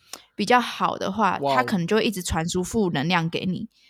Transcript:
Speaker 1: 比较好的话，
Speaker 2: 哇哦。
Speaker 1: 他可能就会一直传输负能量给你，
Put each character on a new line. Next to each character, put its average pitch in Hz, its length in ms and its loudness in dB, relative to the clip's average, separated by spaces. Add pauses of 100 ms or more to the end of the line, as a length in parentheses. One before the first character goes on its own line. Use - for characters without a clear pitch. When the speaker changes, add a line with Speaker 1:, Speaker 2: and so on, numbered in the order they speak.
(360)
Speaker 1:
比 208 100 -2
较 240 140 6
好 - 380 -2
的 - 120 -4
话， 196 320 0
Speaker 2:
哇 139 120 2
哦。 - 20 2
Speaker 1:
他 254 80 4
可 196 140 -2
能 170 100 -2
就 202 80 2
会 220 80 4
一 233 80 0
直 180 100 -6
传 170 260 -2
输 180 140 -2
负 185 300 0
能 147 160 -2
量 170 220 2
给 - 160 -4
你， 185 240 -4 (200)